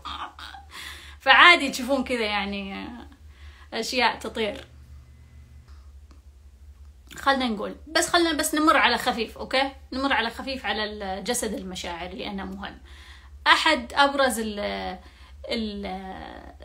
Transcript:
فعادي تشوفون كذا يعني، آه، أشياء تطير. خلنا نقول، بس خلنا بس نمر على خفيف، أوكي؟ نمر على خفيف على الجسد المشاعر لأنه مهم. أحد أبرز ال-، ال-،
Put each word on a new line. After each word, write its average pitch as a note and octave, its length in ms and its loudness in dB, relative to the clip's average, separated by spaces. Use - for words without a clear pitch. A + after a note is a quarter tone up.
فعادي C#4 500 8
تشوفون B3+ 340 -2
كذا A#3+ 220 -2
يعني، G3+ 500 -4
آه، A#3 320 -12
أشياء A3+ 460 0
تطير. G#3+ 480 -4
خلنا C4 320 2
نقول، G3 280 -4
بس D#4+ 220 2
خلنا E4+ 240 4
بس D4 220 0
نمر D4+ 220 6
على A#3 200 4
خفيف، A3 400 -2
أوكي؟ C4+ 340 0
نمر C4+ 200 0
على A3+ 160 0
خفيف C4 360 -8
على G#3 180 -2
الجسد G#3 680 -4
المشاعر F3+ 560 -8
لأنه G3 360 -8
مهم. F#3+ 320 -10
أحد D#4 460 4
أبرز C#4 460 4
ال-، G3+ 600 -4
ال-، G#3 340 -4